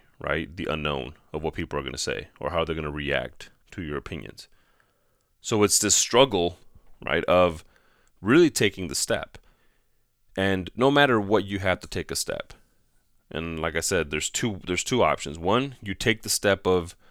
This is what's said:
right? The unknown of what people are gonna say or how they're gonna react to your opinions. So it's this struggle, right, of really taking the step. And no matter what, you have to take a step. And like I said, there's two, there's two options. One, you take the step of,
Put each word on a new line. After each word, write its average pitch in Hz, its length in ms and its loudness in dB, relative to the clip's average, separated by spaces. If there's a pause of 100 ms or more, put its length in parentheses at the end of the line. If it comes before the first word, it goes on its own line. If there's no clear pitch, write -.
(180)
right? 78 380 -4
The - 100 -6
unknown 73 480 -4 (180)
of 78 100 -6
what 78 120 -4
people 73 240 -6
are 71 40 -4
gonna 65 160 -8
say - 300 -6 (120)
or 71 100 -4
how 85 140 0
they're 80 120 -4
gonna 78 140 -6
react 69 600 -4 (220)
to 95 100 -10
your 73 160 -6
opinions. - 500 -12 (920)
So 107 200 2
it's 101 160 4
this 101 160 2
struggle, 101 640 4 (460)
right, 82 200 0
of 87 400 4 (580)
really 147 260 6
taking 95 400 0
the - 60 -8
step. - 420 -4 (1000)
And 95 400 0
no 131 160 4
matter 139 300 6
what, 101 240 2
you 98 140 -6
have 92 220 0
to - 60 -16
take - 240 -6
a 71 60 -4
step. - 380 -6 (760)
And 82 300 -6
like 80 160 -4
I 82 40 0
said, 80 300 0
there's 76 200 -4
two, 101 360 -4
there's 87 180 -2
two 123 180 2
options. 76 360 0
One, 120 440 0
you 98 100 -8
take 110 300 -2
the 110 80 -8
step 98 360 0
of, 90 300 2 (140)